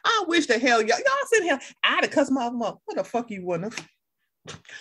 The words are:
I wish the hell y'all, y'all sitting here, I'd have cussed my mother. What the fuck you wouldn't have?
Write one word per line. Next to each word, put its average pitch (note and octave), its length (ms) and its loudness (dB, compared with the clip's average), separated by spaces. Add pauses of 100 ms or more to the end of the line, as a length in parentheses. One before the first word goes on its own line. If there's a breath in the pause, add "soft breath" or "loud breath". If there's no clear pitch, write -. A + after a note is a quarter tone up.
I G#4+ 240 2
wish E4 200 0
the A#3 120 2
hell A#3 220 4
y'all, A3 180 2
y'all C#5 280 0
sitting G#4+ 200 4
here, C#4 140 0 (200 loud breath)
I'd C4+ 220 2
have - 80 -2
cussed C4+ 200 2
my B3 180 0
mother. A#3 340 -4
What F#4 140 -8
the F#3+ 80 -2
fuck A#3+ 260 -4
you F#3 140 -10
wouldn't F3+ 280 -4
have? - 140 -12 (920 loud breath)